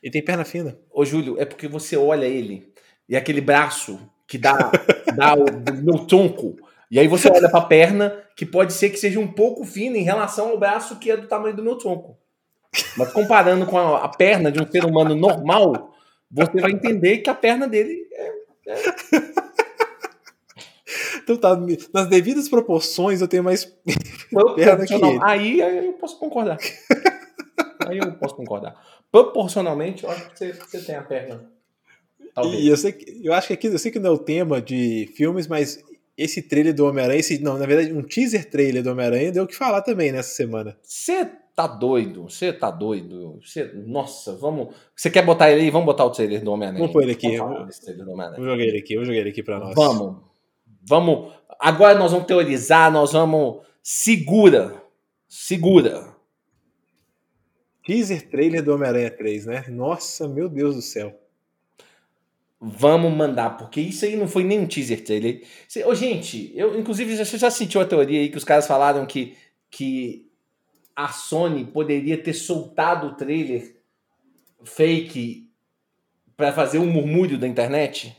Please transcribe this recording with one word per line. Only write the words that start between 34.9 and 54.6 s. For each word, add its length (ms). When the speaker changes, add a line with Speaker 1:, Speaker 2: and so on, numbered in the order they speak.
Speaker 1:
filmes, 300
mas 320
esse 240
trailer 320
do 100
Homem-Aranha, 360
esse, 180
não, 180
na 80
verdade, 280
um 100
teaser 480
trailer 320
do 80
Homem-Aranha 400
deu 140
o 20
que 80
falar 280
também 280
nessa 240
semana. 480
Speaker 2:
Cê 460
tá 140
doido, 600
cê 240
tá 200
doido. 720
Cê, 260
nossa, 480
vamos. 400
Cê 120
quer 160
botar 280
ele 100
aí? 80
Vamos 160
botar 200
o 40
trailer 320
do 80
Homem-Aranha. 300
Speaker 1:
Vamos 120
pôr 120
ele 80
aqui, 160
Speaker 2:
Vamos 100
falar 140
Speaker 1:
eu 60
vou, 80
Speaker 2:
desse 160
trailer 220
do 60
Homem-Aranha. 300
Speaker 1:
vou 100
jogar 140
ele 140
aqui, 180
vou 80
jogar 140
ele 120
aqui 140
pra 160
nós. 160
Speaker 2:
Vamos. 400
Vamos. 500
Agora 360
nós 140
vamos 160
teorizar, 640
nós 220
vamos. 520
Segura! 1040